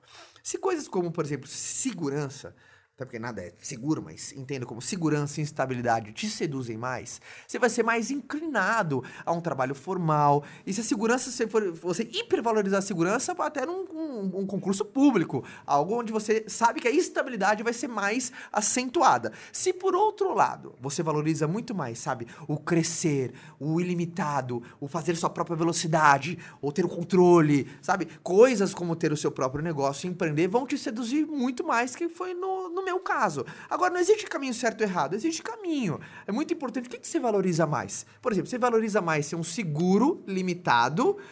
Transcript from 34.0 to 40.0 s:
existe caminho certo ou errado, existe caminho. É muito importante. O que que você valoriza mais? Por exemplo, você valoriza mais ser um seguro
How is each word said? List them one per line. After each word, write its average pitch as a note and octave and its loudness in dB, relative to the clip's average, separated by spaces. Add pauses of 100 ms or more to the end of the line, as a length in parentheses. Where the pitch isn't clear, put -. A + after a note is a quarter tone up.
existe G#4+ 4
caminho C4+ -4
certo A3 -2
ou G#3+ 2
errado, E3 0
existe D#4+ -2
caminho. D#4+ -2 (260)
É G3 -4
muito D4+ 0
importante. B3 -6
O - -16
que - -12
que - -10
você E4 -2
valoriza F#3+ 2
mais? A#2 -4 (160)
Por - -2
exemplo, F3+ 0
você B3+ -4
valoriza A3+ 2
mais D#3 2
ser E3+ -6
um E3 -4
seguro F#3+ 2